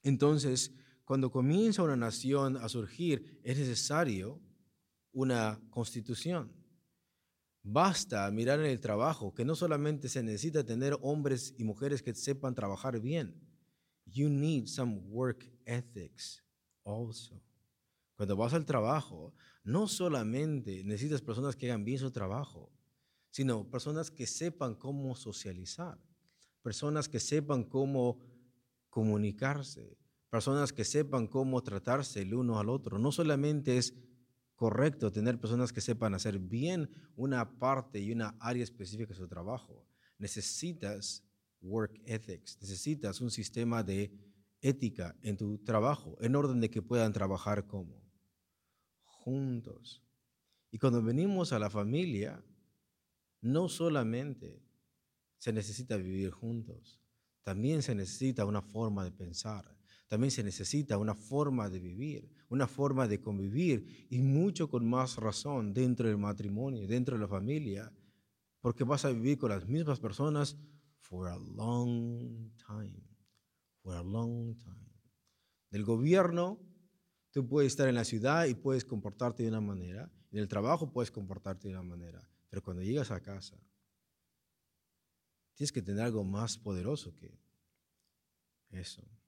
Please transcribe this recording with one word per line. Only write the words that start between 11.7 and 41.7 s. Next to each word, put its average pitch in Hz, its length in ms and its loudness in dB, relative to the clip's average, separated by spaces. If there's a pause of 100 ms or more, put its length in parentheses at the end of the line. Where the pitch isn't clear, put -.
que 117 120 -4
sepan 135 400 -2
trabajar 107 460 -2
bien. 123 380 -2 (680)
You 143 240 2
need 143 360 2
some 120 320 -2 (100)
work 123 440 -4 (140)
ethics - 760 -8 (420)
also. 113 580 -8 (720)
Cuando 101 200 0
vas 117 200 2
al 160 100 2
trabajo, 117 680 0 (280)
no 180 260 2
solamente 127 960 0
necesitas 123 360 0
personas 123 340 -2
que 131 120 -6
hagan 110 180 0
bien 127 140 -2
su 131 120 -2
trabajo, 104 600 -6 (580)
sino 120 400 -2
personas 151 400 -4
que 120 160 -8
sepan 147 480 -4
cómo 135 400 -6
socializar, 101 840 -10 (640)
personas 147 480 -2
que 113 100 -2
sepan 147 440 2
cómo 131 560 2 (680)
comunicarse, 110 1120 0 (320)
personas 135 420 2
que 107 120 -2
sepan 139 420 2
cómo 131 360 2
tratarse 110 600 0
el 95 100 -2
uno 117 260 2
al 104 120 2
otro. 113 280 -2
No 135 140 4
solamente 143 640 2
es 123 180 2 (600)
correcto 117 560 4
tener 113 300 2
personas 120 320 0
que 113 80 -4
sepan 113 320 2
hacer 98 260 0
bien 131 520 -2 (260)
una 123 420 0
parte 127 400 0
y 101 140 -2
una 113 280 -2
área 123 220 0
específica 107 460 -8
de 92 100 -12
su 92 80 -10
trabajo. 87 640 -10 (300)
Necesitas 104 1080 -6 (380)
work 107 420 -2